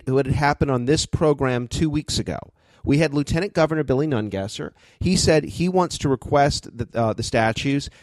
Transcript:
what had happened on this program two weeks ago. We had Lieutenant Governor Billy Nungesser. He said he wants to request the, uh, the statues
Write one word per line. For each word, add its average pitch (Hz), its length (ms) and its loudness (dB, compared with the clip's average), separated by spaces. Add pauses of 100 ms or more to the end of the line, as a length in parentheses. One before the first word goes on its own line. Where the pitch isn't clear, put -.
what 131 200 0
had 131 100 -2
happened 143 340 0
on 123 140 0
this 139 220 0
program 135 600 0
two 156 240 -2
weeks 147 300 -4
ago. 90 180 -6 (440)
We 139 160 2
had 156 140 2
Lieutenant 165 400 -2
Governor 156 300 2
Billy 135 240 0
Nungesser. 107 640 -4 (300)
He 180 160 2
said 156 260 4
he - 260 -4
wants 180 300 0
to 151 100 -2
request 143 600 2 (100)
the, 117 160 -8
uh, 113 200 0
the 113 100 -6
statues 127 680 -2 (120)